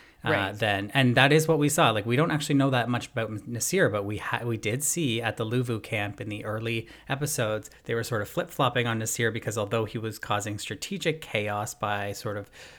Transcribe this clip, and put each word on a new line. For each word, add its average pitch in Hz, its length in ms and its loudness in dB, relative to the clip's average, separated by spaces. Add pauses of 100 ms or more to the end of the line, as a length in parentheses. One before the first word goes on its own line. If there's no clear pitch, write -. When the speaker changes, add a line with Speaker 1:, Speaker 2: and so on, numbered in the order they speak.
(260)
Speaker 1:
uh, 117 40 0
Speaker 2:
Right. 104 280 0
Speaker 1:
then, 104 360 2
and 127 220 6
that 135 160 8
is 156 140 6
what 160 120 4
we 147 120 4
saw. 147 200 4
Like, 107 160 0
we 117 100 2
don't 165 140 4
actually 151 260 0
know 135 140 6
that 120 180 2
much 120 200 -2
about 113 220 -4
M-, 107 100 -6
Naseer, 120 520 0
but 104 120 0
we 104 140 -4
ha-, 117 260 -4
we 117 120 0
did 110 260 -2
see 123 400 0
at 110 140 0
the 113 80 -2
Luvu 120 380 0
camp 101 380 -4
in 107 100 -8
the 104 160 -8
early 113 400 -4 (240)
episodes, 127 600 -2 (140)
they 113 100 -2
were 117 80 0
sort 107 200 -2
of 101 60 -6
flip-flopping 123 580 0
on 113 140 0
Naseer 113 320 0
because 113 260 -4
although 110 260 0
he 107 140 -6
was 107 200 -6
causing 104 400 -4
strategic 156 600 -4
chaos 104 540 -4
by 101 380 -2
sort 104 260 -6
of 101 120 -10 (280)